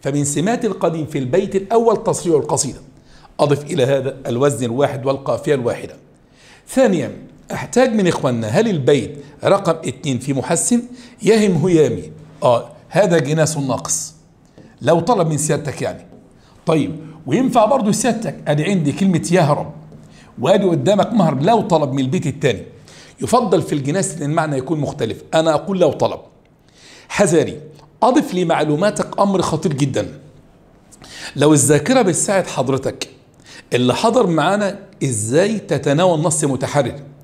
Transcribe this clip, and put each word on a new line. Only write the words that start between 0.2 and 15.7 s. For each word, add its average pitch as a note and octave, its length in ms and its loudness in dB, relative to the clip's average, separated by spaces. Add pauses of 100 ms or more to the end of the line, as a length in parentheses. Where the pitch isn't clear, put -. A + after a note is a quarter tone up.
سمات G3+ 400 -2
القديم E3+ 400 -2
في - 120 -8
البيت F3+ 380 -2
الأول A3+ 480 0
تصريع E3+ 340 0
القصيدة. C3+ 420 -4 (600)
أضف C#3+ 240 0
إلى E3 200 -2
هذا C3+ 340 -2 (100)
الوزن B2+ 380 0
الواحد B2+ 400 -2
والقافية C#3 500 -2
الواحدة. A#2 400 -4 (720)
ثانيا، F3+ 420 2 (420)
أحتاج A#3+ 400 0
من G3+ 140 2
إخواننا، A#2+ 400 0
هل G#3 220 2
البيت C#3+ 540 0 (200)
رقم E3+ 460 0
اتنين B2+ 300 -4
في C#3+ 140 -4
محسن؟ E3+ 480 0 (420)
يهم G3+ 420 4
هيامي. D3+ 460 2 (320)
آه، B2 260 2 (200)
هذا E3+ 280 4
جناس D3+ 400 0
ناقص. - 560 -4 (680)
لو D#3+ 180 4
طلب F3 280 2
من D#3 100 0
سيادتك - 440 -4